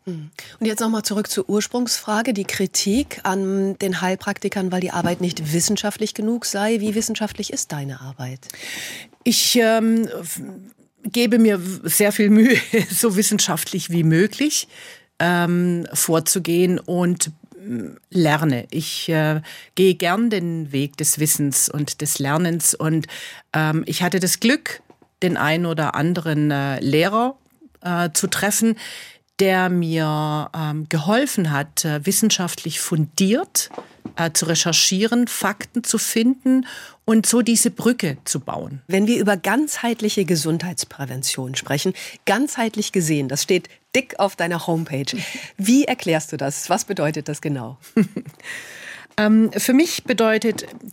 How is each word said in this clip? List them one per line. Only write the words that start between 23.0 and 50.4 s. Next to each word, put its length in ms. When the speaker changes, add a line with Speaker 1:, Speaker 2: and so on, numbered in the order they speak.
Speaker 2:
ähm, 320
ich 160
hatte 180
das 200
Glück, 420
den 160
einen 300
oder 280
anderen, 560
äh, 280
Lehrer, 580
äh, 320
zu 140
treffen, 480
der 300
mir, 840
ähm, 340
geholfen 640
hat, 340
äh, 200
wissenschaftlich 760
fundiert, 880
äh, 160
zu 140
recherchieren, 800
Fakten 560
zu 140
finden 720
und 200
so 160
diese 300
Brücke 540
zu 160
bauen. 460
Speaker 1:
Wenn 200
wir 120
über 180
ganzheitliche 880
Gesundheitsprävention 1300
sprechen, 380
ganzheitlich 640
gesehen, 360
das 160
steht 260
dick 240
auf 160
deiner 320
Homepage. 380
Wie 280
erklärst 460
du 60
das? 320
Was 160
bedeutet 420
das 140
genau? 360
Speaker 2:
<laughs> 120
Ähm, 400
für 180
mich 320
bedeutet 600